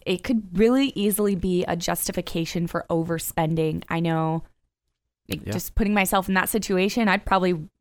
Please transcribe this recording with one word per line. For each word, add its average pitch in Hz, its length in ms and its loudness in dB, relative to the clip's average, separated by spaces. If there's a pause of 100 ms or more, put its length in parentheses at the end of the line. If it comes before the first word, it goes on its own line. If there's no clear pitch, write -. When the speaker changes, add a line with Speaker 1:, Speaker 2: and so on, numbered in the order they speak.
Speaker 1:
it 180 180 -2
could 202 340 -2
really 254 380 6
easily 202 400 2
be 180 300 2
a - 100 -2
justification 175 880 -2
for 165 240 -4
overspending. 165 1000 -2
I 165 100 -2
know, 160 440 0 (880)
like, 160 160 -8
Speaker 2:
Yeah. 196 80 -4
Speaker 1:
just - 220 -6
putting 208 180 2
myself 196 340 2
in 190 80 0
that 185 140 0
situation, 202 580 0
I'd 196 180 0
probably 185 300 2 (260)